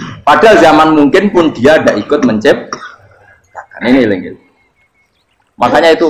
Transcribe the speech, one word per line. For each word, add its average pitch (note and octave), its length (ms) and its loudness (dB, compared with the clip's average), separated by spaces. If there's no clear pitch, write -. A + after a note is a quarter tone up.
Padahal G3+ 400 2
zaman D#3 320 2
mungkin F3 400 0
pun E3+ 160 0
dia C3+ 320 0
ndak - 220 -2
ikut D3 240 -4
menciptakan. - 1600 -8
Ini C3 160 2
lho, G2+ 160 -2
nggih. E2+ 140 -16
Makanya D3+ 320 0
itu D#3+ 180 0